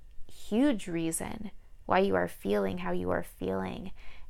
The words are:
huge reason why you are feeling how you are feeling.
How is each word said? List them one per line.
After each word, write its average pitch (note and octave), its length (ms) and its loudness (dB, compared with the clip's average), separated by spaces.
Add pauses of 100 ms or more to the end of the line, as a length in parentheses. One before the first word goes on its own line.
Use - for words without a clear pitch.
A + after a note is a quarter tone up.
(280)
huge A3+ 600 2
reason E3 640 -4 (340)
why F#3 140 6
you G3 160 6
are F3+ 120 4
feeling G3 520 0
how F3+ 140 -2
you F3+ 180 2
are F3 120 2
feeling. F#3 680 -4 (380)